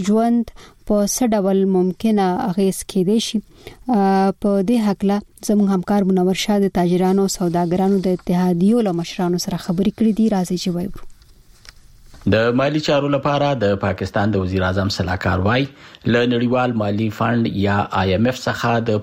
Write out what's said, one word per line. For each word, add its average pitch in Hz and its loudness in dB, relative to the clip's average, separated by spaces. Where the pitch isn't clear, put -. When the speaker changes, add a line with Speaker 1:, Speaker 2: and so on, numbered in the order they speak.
Speaker 1:
ژوند 226 2
په 208 -2
څه 233 0
ډول 196 2
ممکنه 185 2
اغیز 190 -2
کېدای 196 2
شي؟ 208 -4
آه، 190 2
په 202 2
دې 240 4
هکله 202 0
زموږ 202 4
همکار 190 0
منور 185 2
شاه 208 2
د 190 -2
تاجرانو 185 2
او - -8
سوداګرانو 180 0
د 180 0
اتحادیو 185 2
له 170 -2
مشرانو 175 -4
سره - -8
خبرې 196 -2
کړې 220 2
دي. 220 2
راځئ 180 -2
چې 190 -4
ویورو. - -8
Speaker 2:
د 113 2
مالی 147 0
چارو 143 0
لپاره 143 0
د 101 2
پاکستان 101 -2
د 95 0
وزیر 92 -2
اعظم 95 0
سلاکار 90 -2
وای، 123 2
له 120 2
نړیوال 123 0
مالی 104 -2
فنډ 117 0
یا 101 2
آی 92 2
ایم 117 2
اف - -4
څخه 117 -2
د 104 0